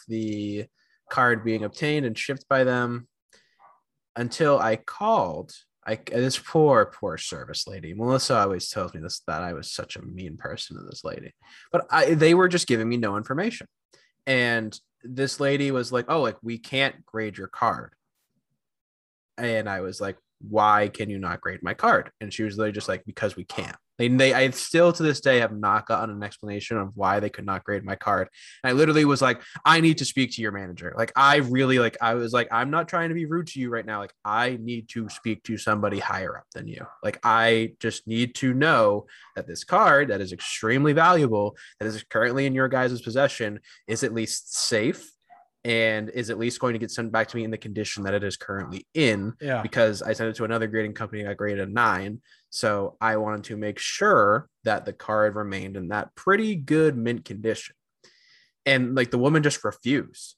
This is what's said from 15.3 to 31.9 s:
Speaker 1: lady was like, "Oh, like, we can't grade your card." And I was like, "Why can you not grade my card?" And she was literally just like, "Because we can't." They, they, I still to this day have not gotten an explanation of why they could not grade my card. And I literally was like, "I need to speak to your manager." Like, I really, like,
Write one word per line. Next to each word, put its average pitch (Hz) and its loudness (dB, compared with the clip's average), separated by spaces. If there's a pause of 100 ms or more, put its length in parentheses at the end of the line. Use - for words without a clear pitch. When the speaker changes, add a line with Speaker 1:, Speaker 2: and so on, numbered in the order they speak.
Speaker 1:
lady 139 2
was 123 -2
like, 120 0
"Oh, 156 2
like, 110 -2
we 117 -8
can't - -2
grade 107 -8
your 95 -12
card." 87 -2 (1400)
And 113 -2
I 98 -4
was 95 -8
like, 98 -6 (280)
"Why 104 4
can 104 -8
you 98 -8
not 87 -6
grade 92 -8
my 92 -4
card?" - 2 (100)
And 104 -10
she 110 -6
was 101 -4
literally 107 -2
just 104 -8
like, 95 -6
"Because 127 -4
we - -12
can't." - -10 (220)
They, 120 2
they, 131 6
I 131 4
still 170 4
to 170 -6
this 151 2
day 127 4
have 110 2
not 104 0
gotten 107 -2
an 104 -10
explanation 104 -8
of 98 -4
why 98 0
they 104 -2
could 107 -12
not 95 -6
grade 101 -4
my 98 -8
card. 92 -2 (340)
And 131 0
I - 2
literally 151 6
was 139 4
like, 123 2 (220)
"I 165 8
need 160 6
to 135 -4
speak 131 0
to 113 -6
your 104 -2
manager." 90 -10
Like, 113 -2
I 143 6
really, 131 4
like, 113 2